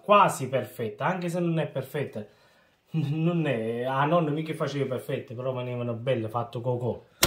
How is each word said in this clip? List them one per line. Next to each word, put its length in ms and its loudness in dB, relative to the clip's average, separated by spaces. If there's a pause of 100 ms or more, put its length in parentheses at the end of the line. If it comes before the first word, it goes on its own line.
quasi 460 6
perfetta, 560 -4
anche 240 -2
se 100 -2
non 200 0
è 80 0
perfetta. 580 -6
<laughs> 140 -20 (540)
Non 520 2
è, 400 -2
ah, 180 2
nonno 280 4
mica 220 -2
faceva 420 -2
perfette, 380 -6
però 200 -4
venivano 400 -4
belle, 340 -2
fatto 320 -4
cocò. 420 -2 (260)